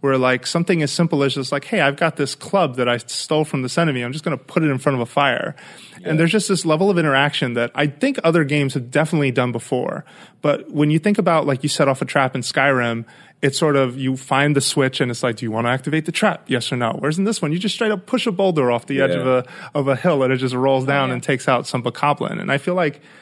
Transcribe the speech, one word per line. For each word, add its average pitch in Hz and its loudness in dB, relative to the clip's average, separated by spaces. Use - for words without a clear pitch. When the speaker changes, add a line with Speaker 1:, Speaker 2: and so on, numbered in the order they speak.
Speaker 1:
where, 135 2
like, 127 2
something 175 0
as 143 -2
simple 160 2
as 139 0
just, 135 -6
like, 143 -6
"Hey, 208 -2
I've 143 2
got 160 0
this - -2
club 165 0
that 123 0
I 120 2
stole - -2
from 139 -4
this 127 -4
enemy. 151 0
I'm 123 -6
just 151 -10
gonna 127 -4
put - -2
it 147 2
in 131 -2
front 139 0
of 120 -2
a 117 -2
fire." 139 0
And 180 -14
Speaker 2:
Yeah. 165 -2
Speaker 1:
there's 160 4
just 214 0
this 190 0
level 165 2
of 190 2
interaction 143 2
that 120 0
I 147 0
think 262 -2
other 165 4
games 139 0
have 123 -6
definitely 147 0
done 123 0
before. - -4
But - -2
when 151 2
you 156 2
think 208 0
about, 165 2
like, 135 -2
you 156 -2
set 143 2
off 135 0
a 131 -2
trap 131 0
in 131 -2
Skyrim, 120 0
it's 139 0
sort 151 2
of, 127 0
you 131 -2
find 139 2
the 135 2
switch 131 0
and 123 0
it's 117 -6
like, 120 -2
"Do - -10
you 110 -4
wanna 117 0
activate 139 0
the 175 -6
trap? - 0
Yes 123 -2
or 127 -2
no?" 120 -2
Whereas 156 -2
in 190 2
this 220 -2
one, 151 0
you 170 -2
just 202 -2
straight 214 0
up 196 -6
push - -2
a 220 0
boulder 170 2
off 117 -2
the 135 0
edge 135 4
Speaker 2:
Yeah. - 0
Speaker 1:
of 127 -2
a, 127 2
of 139 0
a 131 2
hill 147 2
and 131 2
it 127 0
just 127 -2
rolls 131 2
down 139 2
Speaker 3:
Yeah. 127 -2
Speaker 1:
and 120 -6
takes 135 -2
out 131 0
some 123 -4
bokoblin. 143 -2
And 90 -6
I 139 2
feel 180 -4
like 165 -2